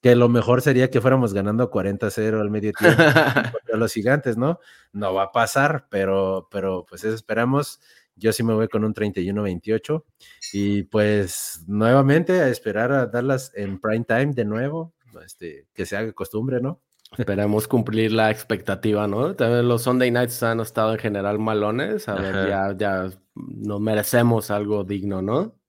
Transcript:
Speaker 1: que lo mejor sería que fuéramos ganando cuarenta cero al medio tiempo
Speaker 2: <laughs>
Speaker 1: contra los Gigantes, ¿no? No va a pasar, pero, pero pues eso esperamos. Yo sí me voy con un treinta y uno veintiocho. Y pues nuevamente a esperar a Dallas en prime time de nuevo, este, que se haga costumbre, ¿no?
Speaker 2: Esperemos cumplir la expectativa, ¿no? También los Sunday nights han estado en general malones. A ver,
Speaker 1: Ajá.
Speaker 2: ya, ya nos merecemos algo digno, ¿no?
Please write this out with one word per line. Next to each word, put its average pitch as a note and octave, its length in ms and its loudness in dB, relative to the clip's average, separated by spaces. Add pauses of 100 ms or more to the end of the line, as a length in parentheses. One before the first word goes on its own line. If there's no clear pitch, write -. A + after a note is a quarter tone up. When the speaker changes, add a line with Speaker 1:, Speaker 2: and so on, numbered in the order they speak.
Speaker 1:
que B2 120 8
lo A#2+ 140 6
mejor A#2+ 320 4
sería C3 300 2
que B2+ 100 2
fuéramos B2+ 320 2
ganando G#2 380 0
cuarenta G2+ 400 -2
cero A2 320 -2
al G#2 80 -2
medio G#2+ 240 -4
tiempo E3 280 6
Speaker 2:
<laughs> C#3 500 4
Speaker 1:
contra - 260 -6
los A2+ 160 0
Gigantes, A#2+ 420 0
¿no? D3 240 -2 (320)
No G2+ 220 -4
va G2 100 2
a G2 80 -8
pasar, C#3 560 0
pero, F#2+ 640 0
pero F#2+ 360 -4
pues F2 180 -18
eso A2 100 -2
esperamos. A#2+ 680 -2 (340)
Yo G#2+ 200 0
sí - 80 -4
me A2+ 100 2
voy A2 160 2
con G#2+ 160 0
un G#2+ 80 0
treinta G#2 280 -4
y F#2 100 -2
uno G#2 120 -2
veintiocho. G#2+ 600 -4 (480)
Y G2+ 300 -2
pues G#2 840 -2
nuevamente C3+ 760 4
a C3+ 80 2
esperar A2 420 -2
a C3 140 0
Dallas B2 480 -2
en G2 260 -8
prime A2+ 240 -2
time C3 300 0
de A#2+ 100 -2
nuevo, C#3+ 480 -6 (320)
este, E2 480 -16
que F#2+ 140 -6
se G2 100 -8
haga G#2+ 160 -6
costumbre, B2 480 -4
¿no? C#3 220 -8 (340)
Speaker 2:
Esperemos G#2 500 0
cumplir A2 460 2
la A2 180 4
expectativa, G#2 760 -2
¿no? A#2 260 -2
También A#2+ 320 2
los A#2+ 140 2
Sunday B2+ 300 2
nights B2 320 0
han A2+ 180 0
estado A2 320 0
en G#2+ 60 -2
general G#2 400 -2
malones. A2 680 -2
A G2+ 100 -4
ver, G2 200 -4
Speaker 1:
Ajá. F#2+ 120 0 (280)
Speaker 2:
ya, - 0 -
ya F#2+ 340 -2 (240)
nos G#2+ 460 -8
merecemos A2 680 2
algo G#2 340 -2
digno, G2 380 -4
¿no? C#3 320 -2 (140)